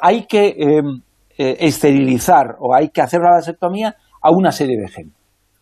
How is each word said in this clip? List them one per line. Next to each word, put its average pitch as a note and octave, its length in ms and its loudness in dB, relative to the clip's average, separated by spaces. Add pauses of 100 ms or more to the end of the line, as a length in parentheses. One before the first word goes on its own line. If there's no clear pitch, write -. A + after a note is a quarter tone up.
"Hay G#3 240 0
que, G3+ 320 0
em, C#3+ 420 0 (380)
eh, C3 220 -4
esterilizar C#3 1000 0
o B2+ 140 -2
hay D3+ 140 2
que - 140 -2
hacer F3 180 -2
la F3 120 4
vasectomía F3 640 -4 (280)
a D#3 80 4
una F3 220 2
serie C3 280 -4
de F#2+ 80 -10
gente". D#2 260 -20 (480)